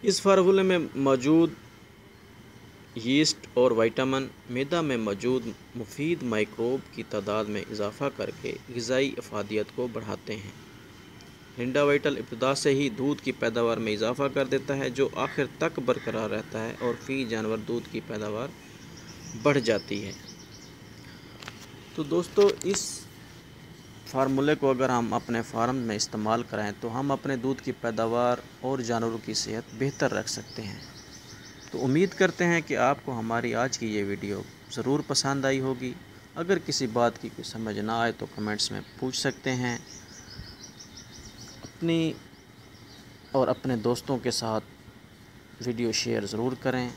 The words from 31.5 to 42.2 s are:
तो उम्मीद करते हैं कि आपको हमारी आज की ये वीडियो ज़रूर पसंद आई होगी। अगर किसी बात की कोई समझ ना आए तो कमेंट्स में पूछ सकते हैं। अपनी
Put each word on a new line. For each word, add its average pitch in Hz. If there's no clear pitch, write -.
तो 117
उम्मीद 147
करते 180
हैं 170
कि 143
आपको 127
हमारी 117
आज 127
की 113
ये 107
वीडियो 101
ज़रूर 127
पसंद 139
आई 135
होगी। 131
अगर 175
किसी 139
बात 120
की -
कोई -
समझ 110
ना 110
आए 117
तो 113
कमेंट्स 107
में 101
पूछ 131
सकते -
हैं। 123
अपनी 165